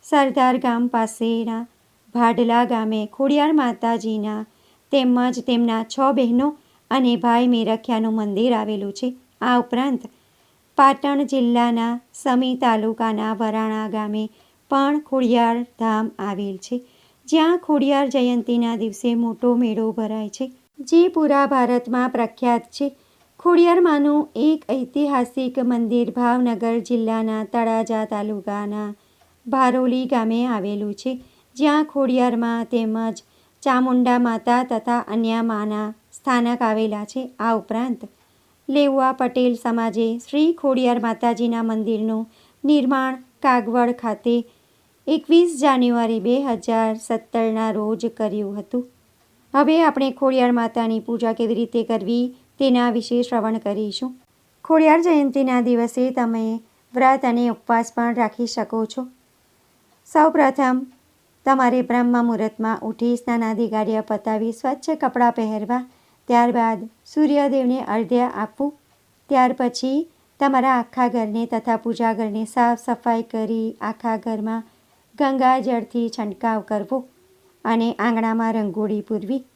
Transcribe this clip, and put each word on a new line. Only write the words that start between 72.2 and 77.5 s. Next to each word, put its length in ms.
સાફ 340
સફાઈ 460
કરી 400
આખા 360
ઘરમાં 440
ગંગાજળથી 920
છંટકાવ 560
કરવો 340